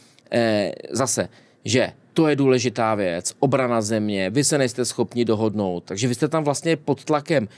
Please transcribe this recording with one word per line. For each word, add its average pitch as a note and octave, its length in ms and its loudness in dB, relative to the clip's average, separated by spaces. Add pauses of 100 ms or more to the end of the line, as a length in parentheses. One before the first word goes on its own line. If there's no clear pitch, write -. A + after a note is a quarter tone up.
(320)
eh, G#2+ 400 2 (200)
zase, A#2 380 -2 (360)
že G#2+ 260 0 (220)
to D#3+ 140 4
je D3 80 4
důležitá B2 600 2
věc, F2+ 440 -2
obrana B2+ 420 2
země, G#2 480 0
vy C3+ 140 0
se D3+ 140 0
nejste B2+ 280 0
schopni A#2+ 400 -2
dohodnout, G#2 580 -2
takže G2 240 -4
vy B2 80 0
jste D3+ 120 0
tam D#3 160 0
vlastně D3 340 0
pod D3 260 -4
tlakem, D3 440 0 (100)